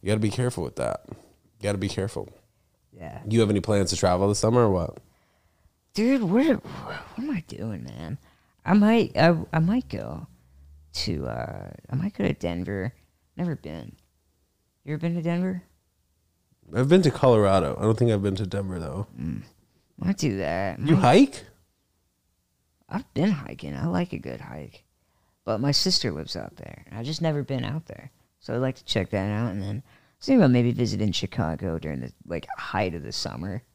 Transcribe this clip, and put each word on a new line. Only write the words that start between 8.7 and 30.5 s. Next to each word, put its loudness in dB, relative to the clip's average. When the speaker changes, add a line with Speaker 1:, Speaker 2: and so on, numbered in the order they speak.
Speaker 2:
might, 4
I, 6
I 2
might 0
go -8
to, -4
uh, -8
I -6
might -2
go -2
to 2
Denver. -4
Never -4
been. -14
You -6
ever -6
been 0
to -4
Denver? -2
Speaker 1:
I've 2
been 6
to 4
Colorado. 4
I -2
don't 4
think 4
I've 2
been 0
to -4
Denver, -6
though. -6
Speaker 2:
Mm. -6
Might -2
do 0
that. -2
Speaker 1:
You 4
Speaker 2:
Might 6
Speaker 1:
hike? 6
Speaker 2:
I've -8
been 2
hiking. -6
I -4
like -2
a -6
good -10
hike. -16
But -2
my 0
sister 2
lives -8
out -10
there. -18
I've -10
just -6
never 0
been -4
out -6
there. -16
So -8
I'd -2
like -2
to -20
check -2
that -2
out. -2
And -6
then -6
I -20
was -16
thinking 6
about 8